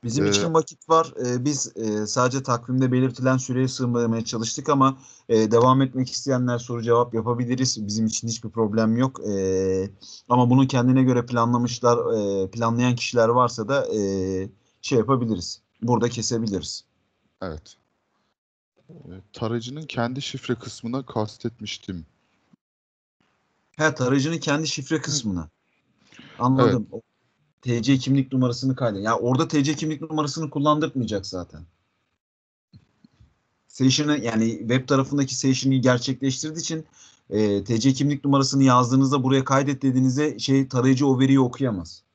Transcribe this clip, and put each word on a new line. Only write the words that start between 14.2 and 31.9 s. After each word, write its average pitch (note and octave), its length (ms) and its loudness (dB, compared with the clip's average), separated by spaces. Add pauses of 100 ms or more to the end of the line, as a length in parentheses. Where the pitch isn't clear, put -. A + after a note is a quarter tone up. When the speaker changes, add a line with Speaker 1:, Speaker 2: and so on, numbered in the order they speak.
Speaker 1:
şey - 160 0
yapabiliriz. A2+ 640 -2 (200)
Burada A#2 280 0
kesebiliriz. A2 720 -6 (580)
Speaker 2:
Evet. D#2+ 340 -12 (1120)
E, - 220 -20 (220)
tarayıcının A#2+ 520 -6
kendi B2+ 360 -4
şifre C3 340 -6
kısmına A#2+ 500 -10
kastetmiştim. G#2 1000 -8 (1700)
Speaker 1:
He, D#3 180 2
tarayıcının C#3 420 0
kendi D3+ 300 -2
şifre D3+ 300 -4
Speaker 2:
Hı. C#3 40 -2
Speaker 1:
kısmına. G#2 480 -4 (920)
Anladım. A#2+ 540 2
Speaker 2:
Evet. - 100 -12 (600)
Speaker 1:
T A#2+ 180 -2
C C3+ 140 2
kimlik C3+ 360 0
numarasını B2+ 420 0
kaydet. A2 280 -4
Ya A2 140 0
orada C3 300 0
T D3 160 2
C D3 120 0
kimlik D#3 260 -6
numarasını D#3 480 -4
kullandırtmayacak C#3 760 -2
zaten. E2+ 360 -12 (2000)